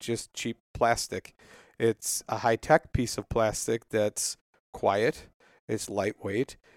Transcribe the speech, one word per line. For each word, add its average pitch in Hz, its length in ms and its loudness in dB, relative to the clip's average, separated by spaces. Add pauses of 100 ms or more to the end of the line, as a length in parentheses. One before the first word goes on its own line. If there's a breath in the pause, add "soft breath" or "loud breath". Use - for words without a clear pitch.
just - 320 -6
cheap - 240 -6 (160)
plastic. - 640 0 (440 soft breath)
It's - 520 0
a 110 80 -2
high 117 180 4
tech - 380 2
piece 117 240 -2
of 107 100 -8
plastic 113 640 0
that's - 480 0 (340)
quiet. 104 540 0 (420 soft breath)
It's 113 220 -4
lightweight. 104 640 -4 (200 soft breath)